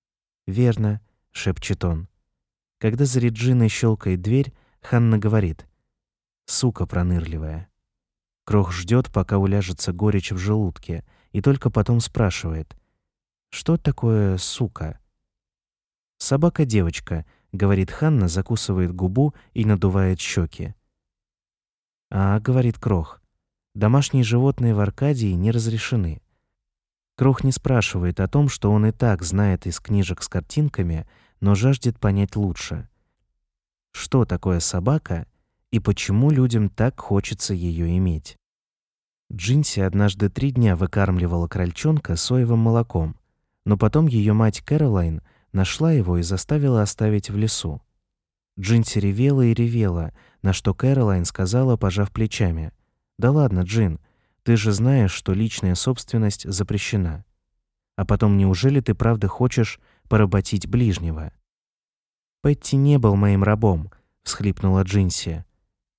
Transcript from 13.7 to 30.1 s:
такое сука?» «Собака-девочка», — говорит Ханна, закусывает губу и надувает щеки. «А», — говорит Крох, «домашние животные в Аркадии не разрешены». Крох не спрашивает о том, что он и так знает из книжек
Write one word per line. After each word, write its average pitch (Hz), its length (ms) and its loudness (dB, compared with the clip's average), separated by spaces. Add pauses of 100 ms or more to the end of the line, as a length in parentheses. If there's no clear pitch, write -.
такое 110 640 0
сука?» - 640 -6 (1160)
«Собака-девочка», — 110 1080 0 (260)
говорит 98 380 2
Ханна, 147 380 0
закусывает 92 680 -2
губу 98 400 0 (200)
и 113 100 -2
надувает 95 560 2
щеки. - 540 -6 (1400)
«А», — 98 300 2
говорит 123 380 0
Крох, - 420 -4 (540)
«домашние 123 500 2
животные 120 500 2
в 104 60 0
Аркадии 113 520 0
не 92 180 0
разрешены». 113 720 -2 (960)
Крох 131 240 2
не 135 80 2
спрашивает 98 720 -2
о 95 80 0
том, 143 200 2
что 107 220 -2
он 107 160 2
и 110 60 0
так 98 320 0
знает 95 420 0
из 87 140 -6
книжек 95 420 -2